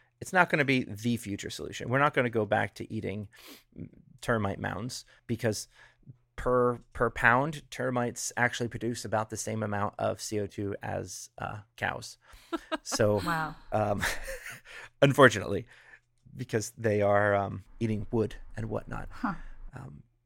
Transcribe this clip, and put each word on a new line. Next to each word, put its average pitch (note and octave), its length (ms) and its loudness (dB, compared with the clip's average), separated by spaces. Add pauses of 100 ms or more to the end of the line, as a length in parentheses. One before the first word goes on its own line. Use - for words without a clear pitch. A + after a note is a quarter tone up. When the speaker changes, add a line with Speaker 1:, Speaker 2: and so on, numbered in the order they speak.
(200)
Speaker 1:
It's - 140 -8
not F3+ 160 6
gonna D3+ 160 2
be C3 180 4
the A2+ 340 -2
future G2+ 340 -8
solution. - 380 -8
We're C3 100 2
not D3 140 4
gonna B2 160 2
go A2 160 0
back G#2 300 0
to - 180 -12
eating G2+ 340 -6 (920)
termite G#2+ 400 0
mounds G2+ 460 -6 (220)
because A2+ 400 -2 (680)
per, B2 440 2 (140)
per A#2 180 2
pound, C#3 580 4
termites B2 640 -2
actually A#2+ 320 2
produce A#2 380 -6
about A2 240 -2
the G#2+ 80 -8
same A2 260 -6
amount G#2 360 -2
of G#2 200 0
C G#2 200 -4
O G2+ 80 -2
two G2 360 -6
as, G2 540 -8
uh, G2+ 220 -8 (180)
cows. - 400 -6 (340)
Speaker 2:
<laughs> E4 60 -6 (260)
Speaker 1:
So, G#2 400 2
Speaker 2:
Wow. D#3+ 300 -2 (180)
Speaker 1:
um, G#2 300 2 (500)
<laughs> - 520 -18
unfortunately, B2 640 8 (680)
because A#2 420 -4
they G#2 260 2
are, G2+ 320 6
um, G2 280 -2 (160)
eating G#2+ 320 -2
wood A2 240 0 (220)
and A2+ 120 -6
whatnot. A2 420 -8
Speaker 2:
Huh. - 220 -6 (420)
Speaker 1:
Um, C#3+ 260 -16 (240)